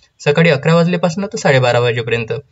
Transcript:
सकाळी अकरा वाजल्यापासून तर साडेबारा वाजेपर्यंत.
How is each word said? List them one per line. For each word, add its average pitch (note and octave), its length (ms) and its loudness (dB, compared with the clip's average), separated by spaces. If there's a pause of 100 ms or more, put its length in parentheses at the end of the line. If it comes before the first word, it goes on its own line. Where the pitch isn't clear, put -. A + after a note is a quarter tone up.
(200)
सकाळी E3 300 2
अकरा D#3 260 2
वाजल्यापासून E3+ 500 0
तर - 120 -8
साडेबारा B2+ 420 2
वाजेपर्यंत. A#2 540 -2 (180)